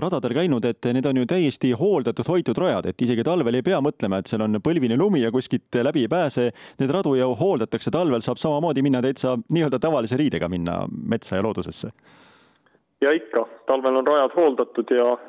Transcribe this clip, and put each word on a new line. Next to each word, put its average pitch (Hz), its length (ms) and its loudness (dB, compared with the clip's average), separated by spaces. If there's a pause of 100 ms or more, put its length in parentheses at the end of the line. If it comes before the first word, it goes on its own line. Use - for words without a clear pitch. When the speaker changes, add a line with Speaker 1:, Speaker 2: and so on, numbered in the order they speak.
Speaker 1:
radadel 135 320 -2
käinud, 143 320 0
et 117 240 -2
need 131 160 0
on 131 140 2
ju - 80 2
täiesti 151 420 0
hooldatud, 123 560 0
hoitud 170 320 0
rajad, 127 320 0
et - 140 -2
isegi 117 180 0
talvel 139 320 0
ei 127 80 0
pea 180 160 2
mõtlema, 113 400 -2
et - 80 -8
seal 110 160 -2
on 107 220 0
põlvini 131 340 2
lumi 180 220 2
ja 113 100 0
kuskilt 123 560 -2
läbi 147 160 0
ei 110 80 -2
pääse. 143 380 0 (320)
Need 135 100 0
radu 160 240 2
ju 127 140 2 (100)
hooldatakse 123 560 -2
talvel, 151 240 2
saab - 240 -4
samamoodi 147 400 0
minna 135 220 2
täitsa 127 340 0
nii-öelda 147 400 0
tavalise 127 400 0
riidega 87 320 0
minna 87 300 -4 (100)
metsa - 480 -4
ja 107 80 -2
loodusesse. 98 460 -8 (1080)
Speaker 2:
Ja 143 140 4
ikka, 123 320 -2 (240)
talvel 131 320 2
on 131 40 2
rajad 143 280 2
hooldatud 123 560 2
ja, 123 180 4 (200)